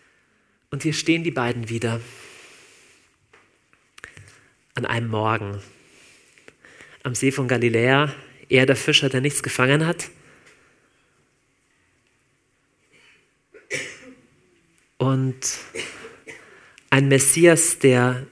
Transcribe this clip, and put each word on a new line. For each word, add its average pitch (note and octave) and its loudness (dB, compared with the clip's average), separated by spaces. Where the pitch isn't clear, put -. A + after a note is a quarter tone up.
Und C#3 -8
hier D3+ -2
stehen E3 -2
die D#3+ -4
beiden A#2+ -4
wieder A#2 -4
an A#2+ -6
einem A#2 -4
Morgen G#2+ -2
am B2+ -6
See C3 0
von C3+ -4
Galiläa, B2 0
er C3 4
der C3 2
Fischer, C#3+ 0
der B2+ -2
nichts C#3+ -4
gefangen C#3 0
hat, E3+ -6
und C3 -2
ein C#3 4
Messias, D#3+ 4
der B2+ 4